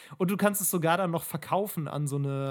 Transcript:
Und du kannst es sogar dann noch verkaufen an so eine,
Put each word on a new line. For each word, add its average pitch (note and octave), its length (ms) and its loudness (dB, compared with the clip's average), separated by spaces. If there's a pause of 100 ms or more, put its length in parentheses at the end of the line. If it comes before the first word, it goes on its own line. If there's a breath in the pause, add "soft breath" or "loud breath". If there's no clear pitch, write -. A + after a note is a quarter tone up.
(180 loud breath)
Und F3+ 120 2
du G3 80 -2
kannst G3+ 240 2
es F#3 80 0
sogar E3+ 280 4
dann F#3 120 2
noch E3 140 -2
verkaufen F3 640 -2
an D3 200 -2
so C#3 100 -2
eine, C#3 120 0 (220)